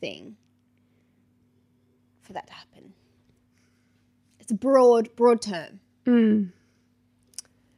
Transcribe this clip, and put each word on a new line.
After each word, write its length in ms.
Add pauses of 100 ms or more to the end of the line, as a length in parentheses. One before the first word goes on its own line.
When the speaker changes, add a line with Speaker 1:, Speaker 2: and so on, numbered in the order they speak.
Speaker 1:
thing 360 (1900)
for 100
that 160
to 40
happen? 400 (1500)
It's 140
a 40
broad, 600
broad 260
term. 380 (260)
Speaker 2:
Mm. 440 (1300)